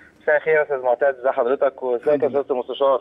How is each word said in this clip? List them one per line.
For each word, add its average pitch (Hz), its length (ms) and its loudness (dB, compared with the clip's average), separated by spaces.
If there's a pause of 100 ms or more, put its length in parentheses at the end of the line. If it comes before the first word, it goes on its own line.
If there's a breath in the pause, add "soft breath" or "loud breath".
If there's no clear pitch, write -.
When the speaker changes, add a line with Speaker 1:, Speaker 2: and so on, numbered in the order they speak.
(220 loud breath)
Speaker 1:
مساء 151 140 2
الخير 156 180 0
يا 151 80 4
استاذ 139 200 -4
معتز، 127 380 2
ازي 131 100 0
حضرتك؟ 131 520 0
وازيك 123 240 -4
يا 151 80 4
Speaker 2:
الحمد 139 160 0
لله. 139 100 -2
Speaker 1:
استاذ 139 120 -6
المستشار؟ 131 480 -2